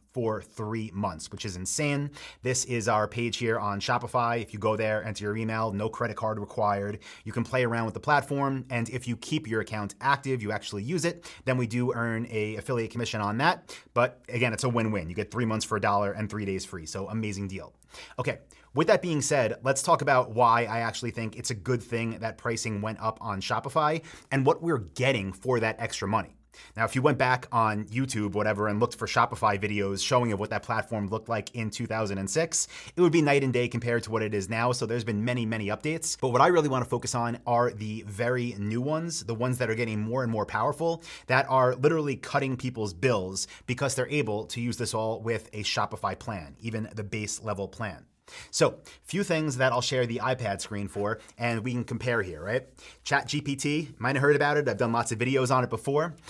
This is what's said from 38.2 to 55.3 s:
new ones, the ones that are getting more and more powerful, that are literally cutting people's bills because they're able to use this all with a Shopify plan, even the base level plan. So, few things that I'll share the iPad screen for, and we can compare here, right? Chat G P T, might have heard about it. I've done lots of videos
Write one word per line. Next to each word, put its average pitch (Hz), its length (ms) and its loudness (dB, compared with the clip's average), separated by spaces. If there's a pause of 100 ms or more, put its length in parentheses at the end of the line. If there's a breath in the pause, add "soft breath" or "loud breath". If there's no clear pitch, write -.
new 104 240 -2
ones, 156 440 -2
the 113 100 -4
ones 123 240 0
that 123 100 0
are 110 60 2
getting 113 240 -2
more 113 240 0
and 117 80 0
more 107 160 0
powerful, 165 560 0 (240 loud breath)
that 131 220 4
are 127 260 6
literally 147 400 2
cutting 135 420 -2
people's 113 380 -4
bills 95 540 0 (180 loud breath)
because 127 300 -2
they're 127 120 0
able 110 380 0
to - 140 -6
use 120 160 -2
this 117 180 -4
all 110 280 0
with 117 300 -4
a 107 120 -6
Shopify 101 520 -2
plan, 101 440 -10
even 110 340 -6
the 110 80 -6
base 104 400 -6
level 101 240 -4
plan. 90 400 -10 (440 loud breath)
So, - 280 2 (240 loud breath)
few 190 200 -2
things 156 360 0
that 131 120 4
I'll 123 120 0
share 127 240 0
the 113 180 -4
iPad 117 380 -2
screen 101 260 -6
for, 101 300 -2 (180 loud breath)
and 117 260 -2
we 123 100 -4
can 120 120 -2
compare 117 380 -2
here, 80 200 -8
right? 117 240 -2 (360 loud breath)
Chat 139 240 0
G 147 160 -2
P 139 120 -2
T, 147 440 -2
might 127 180 0
have 131 60 0
heard 143 120 8
about 147 220 4
it. 147 100 2
I've 104 120 0
done 117 140 2
lots 117 200 0
of 110 60 -4
videos 131 360 2